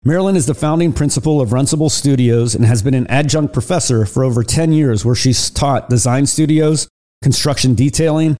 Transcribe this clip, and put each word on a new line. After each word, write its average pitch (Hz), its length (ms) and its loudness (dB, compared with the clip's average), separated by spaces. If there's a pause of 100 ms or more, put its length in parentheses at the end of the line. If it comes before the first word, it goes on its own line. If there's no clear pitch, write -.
Marilyn 185 320 0
is 147 80 0
the 151 80 -2
founding 160 400 0
principal 147 480 -2
of 113 100 -2
Runcible 143 380 0
Studios 120 680 0
and 113 80 2
has 117 180 2
been 127 120 0
an 127 140 -2
adjunct 147 440 0
professor 123 540 -2
for 131 180 -2
over 123 180 0
ten 160 300 0
years, 135 320 2
where 120 120 2
she's - 340 0
taught 139 400 -2
design 123 360 0
studios, 156 600 0 (340)
construction 131 540 0
detailing 156 640 0